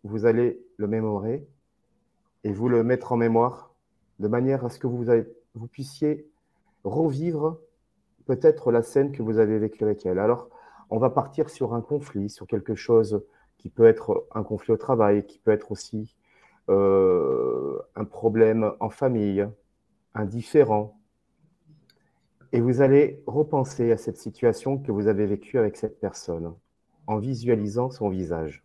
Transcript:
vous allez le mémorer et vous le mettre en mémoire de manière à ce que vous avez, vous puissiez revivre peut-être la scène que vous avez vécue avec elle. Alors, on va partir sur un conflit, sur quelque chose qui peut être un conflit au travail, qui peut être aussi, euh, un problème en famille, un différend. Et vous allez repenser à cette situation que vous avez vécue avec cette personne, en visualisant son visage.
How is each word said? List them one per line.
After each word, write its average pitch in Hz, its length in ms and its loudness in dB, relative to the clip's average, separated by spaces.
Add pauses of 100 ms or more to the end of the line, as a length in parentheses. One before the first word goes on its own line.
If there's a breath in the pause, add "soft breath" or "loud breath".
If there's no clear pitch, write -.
vous 104 240 -4
allez 117 320 2 (200)
le 104 100 -6
mémorer 110 580 -4 (960)
et 104 100 -4
vous 110 160 -4
le 117 140 2
mettre 127 300 -2
en 120 40 0
mémoire 117 580 0 (440)
de 104 100 -4
manière 123 360 0
à 120 60 -6
ce - 80 -20
que - 80 -6
vous 120 240 -4
avez, 113 160 4 (280)
vous 113 120 -14
puissiez 147 600 -6 (580)
revivre 156 720 -4 (680)
peut-être 135 460 2
la 117 100 4
scène 139 300 0
que 135 100 -10
vous 110 160 0
avez 110 200 4
vécue 107 260 -4
avec 104 220 -2
elle. 90 120 0
Alors, 117 300 0 (420 loud breath)
on 110 80 -2
va 123 120 2
partir 151 400 -4
sur 117 240 -4
un 117 80 -4
conflit, 110 480 -6
sur - 160 -18
quelque 107 280 -4
chose 107 480 2 (360 soft breath)
qui - 100 -16
peut 113 180 6
être 110 480 4
un 110 80 -6
conflit 107 300 -4
au 110 40 4
travail, 104 500 2
qui - 120 -20
peut - 120 0
être 107 200 0
aussi, 107 440 -10 (560 soft breath)
euh, 76 1080 2 (180)
un 104 80 -6
problème 110 760 2
en 107 100 -4
famille, 104 560 -2 (680)
un 107 100 -4
différend. 110 760 0 (1500)
Et 120 80 2
vous 123 200 0
allez 139 460 4
repenser 135 680 -2
à 110 60 2
cette - 180 -10
situation 123 600 -2
que 139 140 -6
vous 101 160 0
avez 104 180 0
vécue 101 320 -4
avec 107 180 0
cette - 240 -10
personne, 85 540 -8 (520)
en 107 120 -4
visualisant 117 720 -2
son 110 180 -4
visage. 82 560 -6